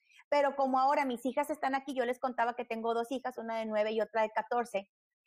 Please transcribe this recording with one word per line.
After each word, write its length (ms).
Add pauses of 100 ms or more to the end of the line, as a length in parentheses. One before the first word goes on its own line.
(300)
pero 260
como 240
ahora 240
mis 220
hijas 240
están 260
aquí, 180
yo 120
les 120
contaba 380
que 80
tengo 300
dos 180
hijas, 260
una 200
de 80
nueve 260
y 100
otra 200
de 100
catorce. 580 (380)